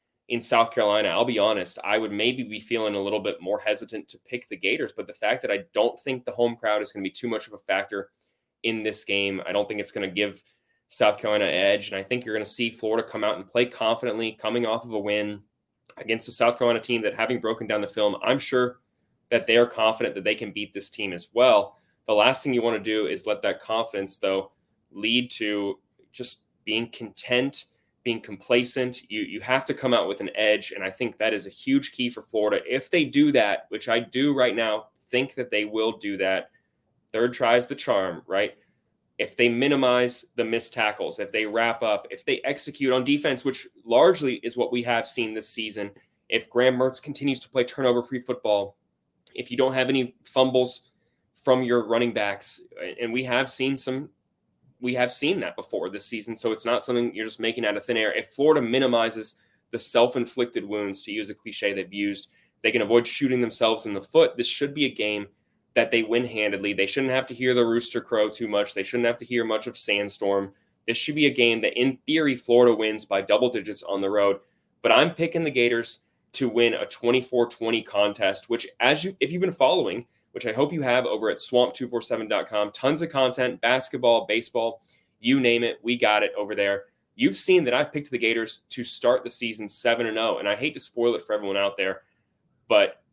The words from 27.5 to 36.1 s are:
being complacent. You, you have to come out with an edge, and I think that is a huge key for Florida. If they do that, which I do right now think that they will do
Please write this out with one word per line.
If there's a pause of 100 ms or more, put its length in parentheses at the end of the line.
being
complacent.
You,
you
have
to
come
out
with
an
edge,
and
I
think
that
is
a
huge
key
for
Florida.
If
they
do
that,
which
I
do
right
now (220)
think
that
they
will
do